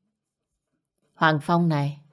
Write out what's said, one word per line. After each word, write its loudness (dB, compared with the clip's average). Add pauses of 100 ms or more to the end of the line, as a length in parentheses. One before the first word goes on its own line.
(1160)
Hoàng 0
Phong 0
này, -2 (120)